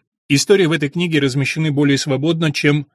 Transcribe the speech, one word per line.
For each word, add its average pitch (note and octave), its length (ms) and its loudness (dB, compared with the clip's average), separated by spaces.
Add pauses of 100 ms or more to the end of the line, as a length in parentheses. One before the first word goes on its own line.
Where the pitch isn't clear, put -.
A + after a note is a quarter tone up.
(300)
истории F#3 360 4
в D3+ 60 2
этой D3 160 -2
книге E3 320 -2
размещены C#3 500 -2
более C#3+ 280 2
свободно, D3+ 560 -2
чем D3 420 -2